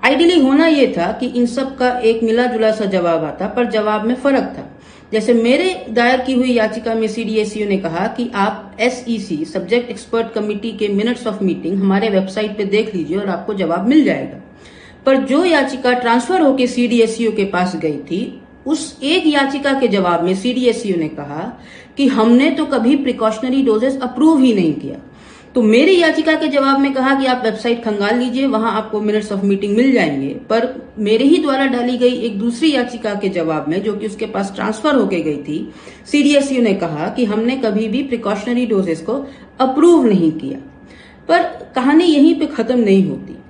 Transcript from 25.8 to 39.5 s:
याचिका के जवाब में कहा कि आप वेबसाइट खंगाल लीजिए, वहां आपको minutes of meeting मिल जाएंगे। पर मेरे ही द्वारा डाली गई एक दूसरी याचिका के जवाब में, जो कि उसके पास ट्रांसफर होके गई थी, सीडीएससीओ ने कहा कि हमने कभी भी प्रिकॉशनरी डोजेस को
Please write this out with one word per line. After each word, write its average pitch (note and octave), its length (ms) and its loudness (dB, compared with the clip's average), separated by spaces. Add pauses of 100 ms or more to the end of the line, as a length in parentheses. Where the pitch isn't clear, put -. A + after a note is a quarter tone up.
याचिका D#4+ 320 2
के D#4 140 -2
जवाब C#4 320 2
में C#4 140 0
कहा C4+ 260 0
कि C4+ 60 -2
आप B3+ 180 0
वेबसाइट A#3 400 -2
खंगाल G#3 340 0
लीजिए, B3+ 280 -2
वहां A3 260 0
आपको G#3+ 280 -4
minutes G#3 280 -2
of G3+ 100 -4
meeting G3 400 0
मिल C4 160 4
जाएंगे। D3 340 0
पर - 720 -4
मेरे A3 260 2
ही D#4 120 6
द्वारा C#4 280 0
डाली A#3+ 320 -2
गई B3 240 2
एक G#3 180 -4
दूसरी A#3+ 320 0
याचिका A#3 440 -4
के G3 140 -2
जवाब D#3+ 380 -2
में, F3 160 -2
जो G#3 100 -2
कि G3+ 120 -6
उसके G#3+ 200 -6
पास G3 300 -6
ट्रांसफर A3 400 -2
होके F#3+ 240 0
गई D3+ 180 -4
थी, D3+ 360 -8 (380)
सीडीएससीओ C#4 500 2
ने G#3+ 120 2
कहा E3+ 360 -4
कि A#3+ 160 -2
हमने A3 300 0
कभी A3 320 -2
भी B3 160 -2
प्रिकॉशनरी A#3+ 600 -2
डोजेस F3+ 360 -2
को C#4 240 -6 (340)